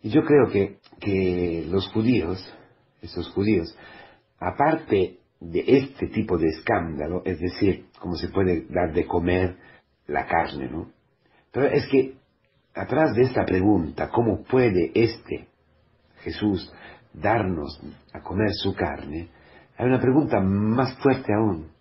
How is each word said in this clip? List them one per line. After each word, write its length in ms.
Y 80
yo 160
creo 260
que, 280
que 680
los 240
judíos, 520
estos 300
judíos, 420
aparte 800
de 260
este 420
tipo 300
de 100
escándalo, 760
es 160
decir, 480
cómo 160
se 120
puede 420
dar 240
de 120
comer 520
la 180
carne, 440
¿no? 220
Pero 140
es 200
que, 300
atrás 400
de 60
esta 240
pregunta, 640
"¿cómo 340
puede 500
este 540
Jesús 460
darnos 680
a 100
comer 300
su 240
carne?", 540
hay 80
una 160
pregunta 400
más 540
fuerte 380
aún. 480